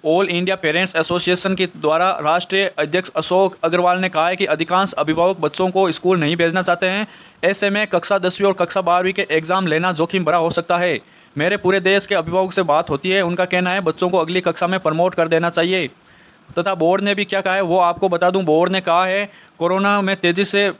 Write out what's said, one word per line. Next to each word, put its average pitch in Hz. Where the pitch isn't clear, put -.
ऑल 170
इंडिया 180
पेरेंट्स 175
एसोसिएशन 175
के 185
द्वारा 160
राष्ट्रीय 175
अध्यक्ष 156
अशोक 185
अग्रवाल 175
ने 185
कहा 165
है 180
कि 190
अधिकांश 180
अभिभावक 165
बच्चों 170
को 190
स्कूल 180
नहीं 156
भेजना 170
चाहते 180
हैं। 202
ऐसे 196
में 208
कक्षा 196
दसवीं 180
और 190
कक्षा 185
बारहवीं 180
के 190
एग्जाम 170
लेना 165
जोखिम 170
भरा 160
हो 170
सकता 175
है। 175
मेरे 175
पूरे 190
देश 190
के 208
अभिभावक 180
से 190
बात 156
होती 175
है, 190
उनका 175
कहना 180
है 190
बच्चों 175
को 185
अगली 170
कक्षा 175
में 185
प्रमोट 170
कर 165
देना 165
चाहिए। 170
तथा 190
बोर्ड 180
ने 202
भी 202
क्या 196
कहा 190
है, 196
वो 180
आपको 175
बता 175
दूं, 190
बोर्ड 165
ने 190
कहा 180
है, 196
कोरोना 196
में 190
तेज़ी 180
से 202